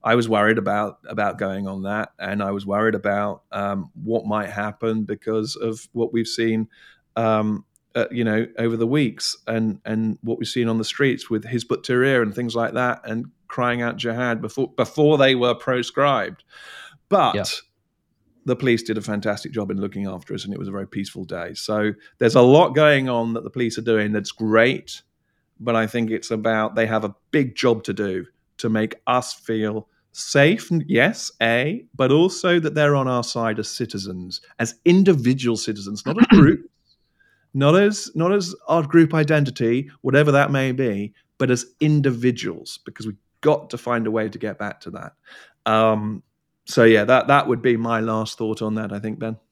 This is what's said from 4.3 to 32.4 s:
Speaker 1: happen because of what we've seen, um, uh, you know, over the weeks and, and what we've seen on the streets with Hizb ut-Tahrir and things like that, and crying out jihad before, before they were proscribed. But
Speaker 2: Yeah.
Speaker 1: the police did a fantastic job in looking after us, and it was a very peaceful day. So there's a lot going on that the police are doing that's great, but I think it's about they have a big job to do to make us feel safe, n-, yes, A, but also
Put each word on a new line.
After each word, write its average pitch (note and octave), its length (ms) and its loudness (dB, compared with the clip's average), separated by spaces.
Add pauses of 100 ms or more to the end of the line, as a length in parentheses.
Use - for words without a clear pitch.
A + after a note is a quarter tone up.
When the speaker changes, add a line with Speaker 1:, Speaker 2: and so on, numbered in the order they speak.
Speaker 1:
happen G#2+ 540 -6
because A2 500 -6
of A2 380 -8
what A#2 200 -4
we've A#2 140 -2
seen, A2+ 420 -2 (460)
um, G#2+ 500 0 (300)
uh, A#2+ 160 0
you A#2+ 140 -2
know, A2 220 0 (120)
over A#2 180 -2
the A2+ 100 0
weeks B2+ 500 -2 (100)
and, A2+ 380 -2
and A2 380 -4
what A#2 160 -4
we've A2+ 100 -8
seen A#2 200 -2
on A2+ 100 -2
the A2 60 -2
streets - 460 -2
with G#2+ 140 -2
Hizb A#2 260 -6
ut-Tahrir B2+ 520 0
and G#2 120 -4
things A#2 220 -6
like A#2 180 -2
that, B2 300 -2
and A2+ 220 -8 (200)
crying A#2+ 360 -4
out A#2 140 -4
jihad A#2 440 -4
before, A#2 360 -6
before D3 400 4
they C3+ 200 6
were A#2+ 180 2
proscribed. B2 880 -2 (680)
But D#3 280 4
Speaker 2:
Yeah. G2+ 80 -4 (1000)
Speaker 1:
the B2+ 100 0
police A#2+ 260 0
did A2 160 -4
a G#2 40 -8
fantastic G#2 500 -4
job G2+ 180 -6
in G2+ 100 -4
looking G2 280 -6
after F#2+ 260 -10
us, G2 100 -8
and G2 80 -8
it G2+ 60 -8
was G2 80 -8
a G2 60 -10
very G2 160 -10
peaceful F#2+ 360 -10
day. F2 300 -10
So G#2+ 380 -2 (260)
there's A#2 160 4
a B2+ 80 8
lot C#3 280 8
going C#3 380 4
on A#2 260 -2
that A2+ 100 -6
the - 60 -10
police A#2+ 280 -4
are - 40 -8
doing A2 280 0
that's G#2 220 -4
great, A2+ 680 0 (600)
but A#2 140 -2
I A2+ 100 2
think A2+ 240 -2
it's - 200 -6
about A2 440 -2
they A2+ 120 0
have A2 180 -2
a G2+ 100 -6 (160)
big C3+ 240 0
job A#2 300 0
to A2 80 -6
do F#2+ 340 -4 (320)
to A#2+ 100 -4
make A2 260 -2 (120)
us B2 260 -2
feel G#2+ 560 -6 (240)
safe, - 580 2
n-, D#3+ 160 0
yes, - 440 0 (100)
A, A#2+ 540 0
but C3 180 2
also F3 480 2